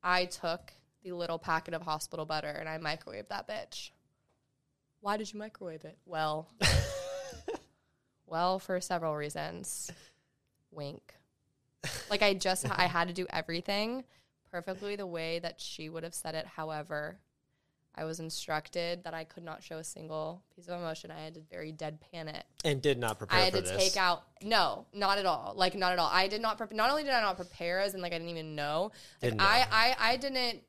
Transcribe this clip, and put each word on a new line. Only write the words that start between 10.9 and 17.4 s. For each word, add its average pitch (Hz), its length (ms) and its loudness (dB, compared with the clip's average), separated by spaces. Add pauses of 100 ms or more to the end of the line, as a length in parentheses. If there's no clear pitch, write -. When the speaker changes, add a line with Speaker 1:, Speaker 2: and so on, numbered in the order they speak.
Speaker 1:
Like, 208 140 4
I 202 120 8
just, 185 360 0
I 185 160 4
had 170 220 4
to 175 60 -4
do 185 160 -2
everything 202 760 -2 (480)
perfectly 190 420 -6
the 202 120 -6
way 165 340 -2
that 170 200 -8
she - 280 -8
would 160 160 -8
have 165 100 -10
said 160 220 -6
it. 160 100 -4
However, 156 720 -6 (760)